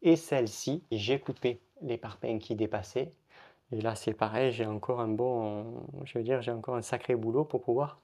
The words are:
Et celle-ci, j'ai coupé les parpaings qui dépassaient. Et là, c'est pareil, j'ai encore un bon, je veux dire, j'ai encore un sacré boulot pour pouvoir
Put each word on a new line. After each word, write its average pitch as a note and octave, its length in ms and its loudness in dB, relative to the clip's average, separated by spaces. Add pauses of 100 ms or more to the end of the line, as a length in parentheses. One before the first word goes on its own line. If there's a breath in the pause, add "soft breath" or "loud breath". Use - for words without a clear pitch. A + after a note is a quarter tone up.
Et E3 140 8
celle-ci, C3+ 720 0
j'ai A2+ 280 2
coupé B2+ 420 -2 (220)
les A#2 140 -2
parpaings A2+ 420 -4
qui A2+ 160 -6
dépassaient. G#2+ 580 -2 (600 loud breath)
Et A2 80 -2
là, A2 140 0
c'est A2 180 -2
pareil, A2+ 400 2
j'ai A2 140 -2
encore G#2+ 340 -2
un A2+ 80 0
bon, A2+ 720 -2 (220)
je B2+ 140 -6
veux A2+ 60 -2
dire, B2+ 180 2
j'ai A#2+ 100 -2
encore A#2 240 -4
un A#2 60 -2
sacré A#2+ 340 0
boulot A2+ 280 2
pour C3+ 180 -2
pouvoir C3+ 420 0